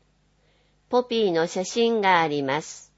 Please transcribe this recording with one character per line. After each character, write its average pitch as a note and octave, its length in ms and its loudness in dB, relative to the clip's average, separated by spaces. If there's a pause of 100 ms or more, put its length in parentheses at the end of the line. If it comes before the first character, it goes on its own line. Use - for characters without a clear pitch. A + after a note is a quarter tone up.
(880)
ポ B3 160 0
ピ A3+ 220 0
ー F3+ 60 0
の E3 140 2
写 F#3 180 -6
真 A#3 360 0
が F#3 200 4
あ D#3+ 60 2
り D3 160 -4
ま C#3 180 -2
す。 - 380 -18